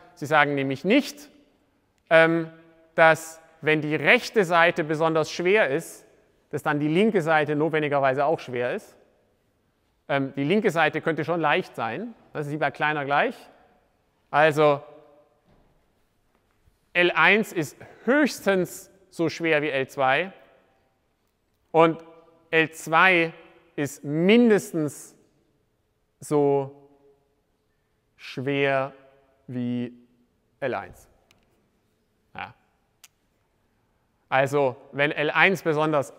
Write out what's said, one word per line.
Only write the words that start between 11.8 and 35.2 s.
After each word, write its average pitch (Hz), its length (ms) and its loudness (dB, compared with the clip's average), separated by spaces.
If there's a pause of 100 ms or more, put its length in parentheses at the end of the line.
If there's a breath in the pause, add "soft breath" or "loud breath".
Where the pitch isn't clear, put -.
Das 147 140 -8
ist 143 40 -8
wie 156 60 -8
bei 147 140 -2
kleiner 151 340 -4
gleich. 156 300 -2 (960)
Also 147 500 4 (2000)
L 175 200 2
eins 180 420 2
ist 160 240 -6 (260)
höchstens 208 840 -2 (220)
so 165 180 -2
schwer 160 320 -2
wie 151 80 -4
L 135 180 -4
zwei 143 460 -2 (1400)
und 165 320 4 (460)
L 160 220 2
zwei 165 600 2 (440)
ist - 280 -6
mindestens 170 1120 0 (1040)
so 139 720 -2 (1300)
schwer 139 760 -4 (540)
wie 123 480 -8 (680)
L 127 140 -6
eins. 98 340 -12 (1300)
Ja. 98 220 -16 (1700)
Also, 135 480 0 (160)
wenn 143 200 -2
L 156 180 -4